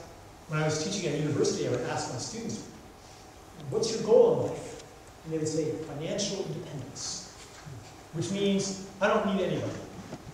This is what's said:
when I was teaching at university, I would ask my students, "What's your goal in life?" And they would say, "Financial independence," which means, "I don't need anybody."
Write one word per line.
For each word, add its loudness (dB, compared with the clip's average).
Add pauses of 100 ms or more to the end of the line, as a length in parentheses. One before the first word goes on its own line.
(480)
when 0
I 4
was 2
teaching 0
at 0
university, 2
I 0
would 2
ask -2
my -4
students, -6 (1040)
"What's 2
your -2
goal 10
in 2
life?" -8 (420)
And -4
they 0
would 2
say, 2
"Financial -4
independence," -8 (800)
which -2
means, 2 (140)
"I 6
don't 4
need 4
anybody." 0 (600)